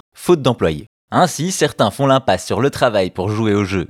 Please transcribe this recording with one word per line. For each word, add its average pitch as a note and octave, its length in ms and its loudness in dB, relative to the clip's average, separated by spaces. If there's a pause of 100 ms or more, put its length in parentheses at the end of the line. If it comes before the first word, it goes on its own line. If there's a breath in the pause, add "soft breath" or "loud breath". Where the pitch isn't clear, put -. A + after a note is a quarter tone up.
(140)
faute E3+ 280 0
d'employés. F#2 440 -2 (260)
Ainsi, D#3+ 380 0
certains C#3+ 400 0
font C#3 160 -2
l'impasse B2+ 400 2
sur G2+ 140 -2
le C#3 100 2
travail G#2 400 0
pour - 200 -4
jouer G#2+ 220 0
au G2+ 120 2
jeu F2+ 260 -4